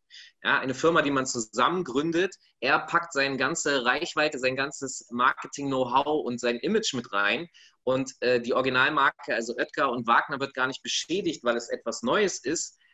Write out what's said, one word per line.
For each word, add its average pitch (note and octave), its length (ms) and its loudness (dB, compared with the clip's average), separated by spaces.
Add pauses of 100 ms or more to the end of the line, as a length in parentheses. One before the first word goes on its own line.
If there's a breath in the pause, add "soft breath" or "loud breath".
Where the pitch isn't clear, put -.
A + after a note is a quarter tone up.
(420 loud breath)
Ja, B2+ 160 2
eine B2+ 160 -2
Firma, E3 280 4
die C#3 100 0
man C3 120 2
zusammen C3 600 0
gründet. E3 500 0 (240 soft breath)
Er C#3+ 220 2
packt E3 320 -2
seine C#3 240 0
ganze C#3 480 2
Reichweite, D3+ 560 0
sein C3 160 0
ganzes C3+ 560 -6
Marketing-Know-how C3+ 1120 0
und A#2+ 160 -4
sein A#2+ 160 0
Image G3+ 380 0
mit A#2+ 180 -8
rein. G2+ 340 0 (380 soft breath)
Und, C3 360 0
äh, B2 200 2
die A#2 140 -2
Originalmarke, C3+ 800 2
also A2+ 240 -2
Oetker C#3 360 -2
und A#2+ 160 -4
Wagner, C3+ 320 2
wird C3+ 140 -6
gar B2+ 120 0
nicht C3+ 160 -8
beschädigt, E3 640 -4
weil A#2+ 120 2
es A#2+ 120 -6
etwas - 340 -6
Neues F3+ 400 0
ist. - 340 -4 (180 soft breath)